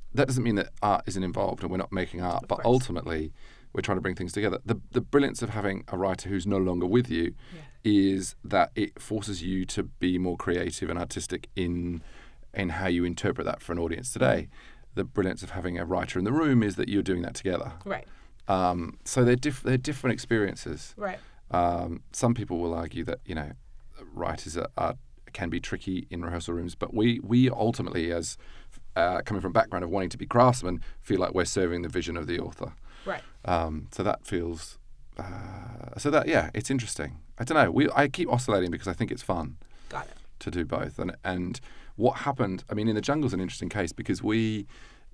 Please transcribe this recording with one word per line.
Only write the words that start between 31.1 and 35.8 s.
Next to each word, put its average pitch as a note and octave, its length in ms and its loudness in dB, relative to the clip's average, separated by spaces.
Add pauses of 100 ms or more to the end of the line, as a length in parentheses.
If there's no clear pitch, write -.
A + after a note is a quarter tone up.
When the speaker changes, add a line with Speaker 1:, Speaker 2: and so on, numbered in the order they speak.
Speaker 1:
like F2+ 140 2
we're F2+ 100 4
serving F2 380 2
the E2 80 -4
vision E2+ 260 -2
of D#2+ 120 -4
the F2 120 -2
author. - 340 -8 (300)
Speaker 2:
Right. - 180 -6 (240)
Speaker 1:
Um, D#2+ 460 0
so - 120 -6
that - 220 0
feels, E2+ 520 -4 (400)
uh, F#2+ 800 -10